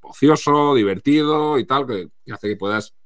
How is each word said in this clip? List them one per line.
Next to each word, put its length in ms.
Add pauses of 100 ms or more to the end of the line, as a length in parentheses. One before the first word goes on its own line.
ocioso, 720
divertido 840
y 80
tal, 200
que, 220 (160)
que 80
hace 160
que 80
puedas 380 (120)